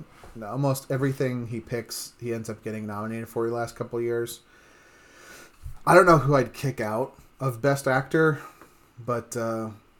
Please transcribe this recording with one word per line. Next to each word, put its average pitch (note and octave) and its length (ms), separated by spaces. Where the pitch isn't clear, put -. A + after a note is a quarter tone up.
Almost C3 460
everything C3 560
he A2+ 140
picks, - 600
he A#2+ 140
ends A2+ 160
up G#2+ 140
getting G#2+ 240
nominated A2 400
for A#2 200
the A#2 60
last A#2 220
couple A#2+ 240
of A#2 40
years. A#2 360
I D3+ 80
don't F#3 120
know E3 120
who C#3 160
I'd B2 180
kick - 280
out A2 340
of B2 240
Best C#3 240
Actor, C#3+ 540
but, A#2 380
uh, A2+ 340